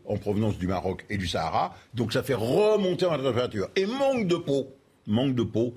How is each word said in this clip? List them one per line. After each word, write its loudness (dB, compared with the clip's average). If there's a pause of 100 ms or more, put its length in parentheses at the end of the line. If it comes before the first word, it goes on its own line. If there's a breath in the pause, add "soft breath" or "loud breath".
en -2
provenance 0
du -2
Maroc -4
et -4
du -2
Sahara, -2 (160 loud breath)
donc -2
ça 0
fait -2
remonter 2
la 0
température. -2
Et 2
manque 2
de 2
peau, -2 (320)
manque 2
de 2
peau, 0